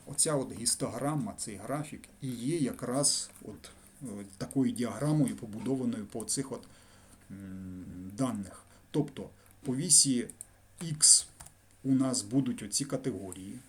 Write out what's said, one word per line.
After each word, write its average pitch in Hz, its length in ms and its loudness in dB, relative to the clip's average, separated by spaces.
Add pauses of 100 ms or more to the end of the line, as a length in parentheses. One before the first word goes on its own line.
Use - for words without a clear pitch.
оця 151 280 2
от 135 180 0
гістограма, 117 840 -2
цей 104 180 -8
графік 139 460 -6 (180)
і 139 80 -4
є 123 280 -2
якраз 131 760 0 (120)
от, - 280 -14 (320)
е, 139 40 -8 (300)
такою 131 360 2
діаграмою, 117 640 2
побудованою 117 720 -2
по 113 180 -6
цих - 280 -2
от, - 140 -10 (640)
м, 92 880 -10
даних. 110 480 -4 (260)
Тобто 143 400 -2 (320)
по 127 140 -2
вісі 135 520 6 (540)
X 156 440 6 (580)
у 135 80 4
нас 131 300 2
будуть 120 400 0
оці 107 220 -2
категорії. 98 760 -6 (100)